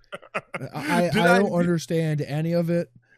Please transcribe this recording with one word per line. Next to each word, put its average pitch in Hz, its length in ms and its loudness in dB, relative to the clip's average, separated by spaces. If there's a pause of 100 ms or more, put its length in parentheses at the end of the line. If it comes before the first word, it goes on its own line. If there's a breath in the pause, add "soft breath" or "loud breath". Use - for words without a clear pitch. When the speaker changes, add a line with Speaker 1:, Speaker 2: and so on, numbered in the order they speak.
Speaker 1:
<laughs> - 300 -14
Speaker 2:
I, 202 60 -6 (320)
I, 175 360 0
Speaker 1:
Did - 80 -2
Speaker 2:
I 175 180 6
Speaker 1:
I 196 40 6
Speaker 2:
don't 202 120 2
Speaker 1:
de- - 40 -2
Speaker 2:
understand 165 640 0
any 160 320 -4
of 170 160 0
it, 170 220 -2 (260 soft breath)